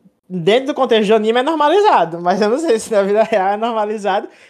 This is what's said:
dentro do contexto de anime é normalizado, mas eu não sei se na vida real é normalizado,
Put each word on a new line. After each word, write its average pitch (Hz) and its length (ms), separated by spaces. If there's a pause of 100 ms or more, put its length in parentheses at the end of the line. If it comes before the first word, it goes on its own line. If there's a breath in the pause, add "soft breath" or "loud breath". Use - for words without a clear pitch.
(280)
dentro 185 380
do 294 80
contexto 226 320
de 202 80
anime 220 240
é 254 40
normalizado, 294 760
mas 185 220
eu 208 80
não 254 80
sei 320 200
se 208 120
na 202 120
vida 202 200
real 196 320
é - 20
normalizado, 214 720 (220 loud breath)